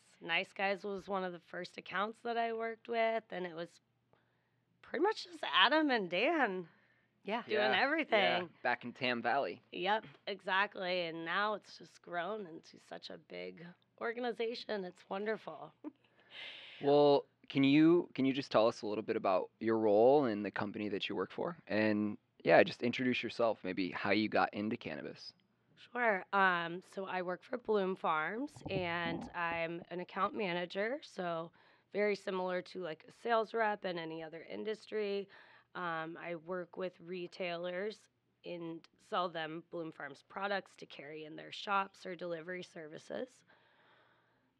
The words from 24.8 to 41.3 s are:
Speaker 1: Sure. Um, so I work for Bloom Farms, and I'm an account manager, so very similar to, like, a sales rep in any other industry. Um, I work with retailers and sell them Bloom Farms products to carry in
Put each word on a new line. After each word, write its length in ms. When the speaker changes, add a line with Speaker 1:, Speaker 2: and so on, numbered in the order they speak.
Speaker 1:
Sure. 400
Um, 480
so 120
I 160
work 200
for 160
Bloom 380
Farms, 560
and 640
I'm 480
an 100
account 340
manager, 680
so 480
very 240
similar 460
to, 180
like, 260
a 60
sales 400
rep 320
in 120
any 260
other 280
industry. 800
Um, 460
I 140
work 400
with 240
retailers 1000
and 380
sell 200
them 420
Bloom 220
Farms 340
products 520
to 60
carry 380
in 140